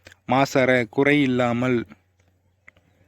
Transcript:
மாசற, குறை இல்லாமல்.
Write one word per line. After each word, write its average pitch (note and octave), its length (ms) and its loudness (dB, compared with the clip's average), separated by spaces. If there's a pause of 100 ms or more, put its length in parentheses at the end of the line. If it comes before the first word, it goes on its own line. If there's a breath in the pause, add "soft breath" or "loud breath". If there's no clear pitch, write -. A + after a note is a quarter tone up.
(260 soft breath)
மாசற, B2+ 600 0
குறை C#3+ 360 0
இல்லாமல். B2 680 -2 (1200)